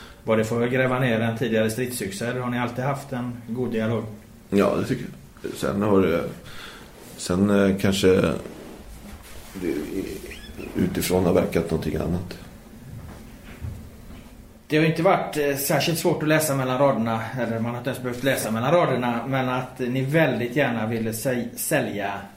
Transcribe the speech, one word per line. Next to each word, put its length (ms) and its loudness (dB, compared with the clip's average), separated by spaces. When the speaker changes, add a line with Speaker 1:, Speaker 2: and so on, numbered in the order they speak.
Speaker 1:
Var 140 4
det 60 4
för 220 0
att 60 0
gräva 280 2
ner 200 2
en 180 0
tidigare 320 2
stridsyxa, 580 -4
eller 120 -2
har 100 -4
ni 100 -2
alltid 240 -2
haft 300 -4
en 200 -4
god 240 -4
dialog? 320 0
Speaker 2:
Ja, 260 4
det 100 0
tycker 200 -2
jag. 100 -6
Sen 300 -2
har 200 6
det... 220 2
Sen, 320 2
eh, 280 4
kanske 300 4
det 200 -2
utifrån 500 2
har 80 4
verkat 380 2
någonting 240 0
annat. 420 -2
Speaker 1:
Det 100 2
har 60 6
ju 60 6
inte 140 2
varit, 340 4
eh, 180 2
särskilt 440 2
svårt 240 2
att 60 2
läsa 260 4
mellan 240 0
raderna, 420 2
eller 200 0
man 120 -2
har 60 -4
inte 120 -6
ens 140 -4
behövt 200 -4
läsa 280 0
mellan 220 0
raderna, 540 2
men 220 0
att 300 -4
ni 220 0
väldigt 540 2
gärna 320 2
ville 260 -2
säl-, 420 -2
sälja 560 -2